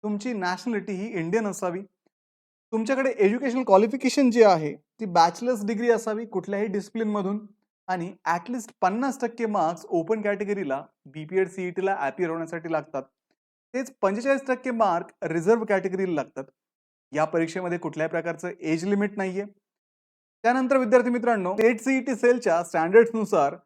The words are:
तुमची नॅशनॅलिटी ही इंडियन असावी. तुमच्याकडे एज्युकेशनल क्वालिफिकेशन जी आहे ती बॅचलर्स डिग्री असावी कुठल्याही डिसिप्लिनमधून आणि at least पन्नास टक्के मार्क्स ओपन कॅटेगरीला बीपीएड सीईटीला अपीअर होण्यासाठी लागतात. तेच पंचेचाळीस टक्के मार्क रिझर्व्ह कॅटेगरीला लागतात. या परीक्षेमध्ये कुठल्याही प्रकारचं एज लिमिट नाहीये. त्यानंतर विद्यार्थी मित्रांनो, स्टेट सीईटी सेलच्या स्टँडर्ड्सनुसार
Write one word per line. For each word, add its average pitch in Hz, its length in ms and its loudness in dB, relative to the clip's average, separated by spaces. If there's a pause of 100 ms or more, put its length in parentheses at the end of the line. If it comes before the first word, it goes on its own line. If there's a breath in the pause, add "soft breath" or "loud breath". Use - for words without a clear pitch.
तुमची 208 300 -4
नॅशनॅलिटी 190 600 -4
ही 190 140 -6 (120)
इंडियन 196 280 0
असावी. 190 340 -4 (920)
तुमच्याकडे 254 440 0
एज्युकेशनल 240 500 2
क्वालिफिकेशन 240 640 4
जी 226 120 6
आहे 160 300 4
ती - 320 -14
बॅचलर्स 180 600 2
डिग्री 226 240 -2
असावी 226 360 0
कुठल्याही 196 420 -4
डिसिप्लिनमधून 208 720 -4 (480)
आणि 185 240 -4 (180)
at 175 220 -2
least 240 200 -10 (100)
पन्नास 247 400 0
टक्के 233 240 -4
मार्क्स 175 440 -2
ओपन 175 320 -2
कॅटेगरीला 196 600 -4 (240)
बीपीएड 156 440 -4
सीईटीला 185 500 -4
अपीअर 175 300 -4
होण्यासाठी 165 420 -8
लागतात. 147 320 -4 (720)
तेच 254 180 -6 (100)
पंचेचाळीस 240 460 0
टक्के 262 240 -4
मार्क 185 400 0 (120)
रिझर्व्ह 170 420 2
कॅटेगरीला 190 480 -2
लागतात. 139 300 -6 (680)
या 151 140 0
परीक्षेमध्ये 170 520 -2
कुठल्याही 160 320 -4
प्रकारचं 165 420 -6 (100)
एज 165 240 -2
लिमिट 202 320 0
नाहीये. 190 280 -4 (1000)
त्यानंतर 254 340 2
विद्यार्थी 247 320 4
मित्रांनो, 220 440 2
स्टेट 220 280 4
सीईटी 262 340 0
सेलच्या 208 480 4
स्टँडर्ड्सनुसार 185 920 4 (100)